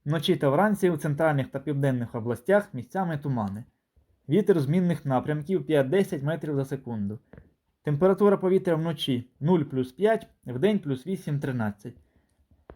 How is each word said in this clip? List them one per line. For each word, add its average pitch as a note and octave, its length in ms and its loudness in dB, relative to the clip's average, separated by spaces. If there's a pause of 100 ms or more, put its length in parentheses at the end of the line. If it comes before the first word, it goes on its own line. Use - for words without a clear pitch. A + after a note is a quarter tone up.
Вночі D#3 320 0
та D3 140 2
вранці F#3+ 400 2
у E3 60 0
центральних D3 520 0
та - 100 -8
південних C3+ 560 -2
областях B2 600 0
місцями D#3+ 440 -6
тумани. A2+ 460 -4 (640)
Вітер F#3 320 4
змінних E3+ 460 0
напрямків C#3+ 600 -2
п'ять-десять D#3 560 2
метрів D3+ 320 -4
за C3+ 100 0
секунду. A2+ 540 -6 (640)
Температура F#3 540 4
повітря F#3 380 2
вночі D3+ 560 -2 (100)
нуль D#3+ 220 2
плюс C3 300 -2
п'ять, A3 340 0 (200)
вдень D#3 320 0
плюс C#3 280 -4
вісім-тринадцять. C#3 920 -4 (800)